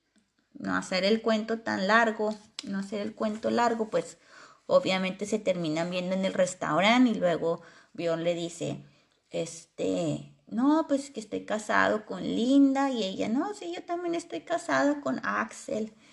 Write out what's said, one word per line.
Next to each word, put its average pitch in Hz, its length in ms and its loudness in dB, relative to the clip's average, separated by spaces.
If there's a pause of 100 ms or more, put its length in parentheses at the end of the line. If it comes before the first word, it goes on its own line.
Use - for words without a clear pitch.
(540)
no 190 220 -4
hacer 185 280 -2
el 220 180 2
cuento 226 380 0
tan 214 260 -2
largo, 214 480 2 (300)
no 196 140 -6
hacer 202 240 -6
el 220 120 -8
cuento 220 360 -2
largo, 226 400 2
pues - 280 -4 (480)
obviamente 185 600 2
se 214 120 0
terminan 170 520 0
viendo 180 240 -2
en 190 100 0
el 185 100 -2
restaurante 190 760 4
y 214 40 0
luego 170 480 0 (300)
Bjorn 165 320 -2
le 175 100 2
dice, 151 500 -6 (460)
este, 165 1040 -4 (120)
"No, 294 420 2
pues 277 220 -2
que - 100 -10
estoy 190 240 -8
casado 208 640 0
con 190 160 -8
Linda", 269 680 4
y 233 140 -2
ella, 190 240 -2
"No, 330 260 0
sí, 349 200 -10
yo 359 100 -8
también 349 300 -4
estoy 339 280 -6
casado 285 580 0
con 262 240 -2
Axel", 214 720 -4 (180)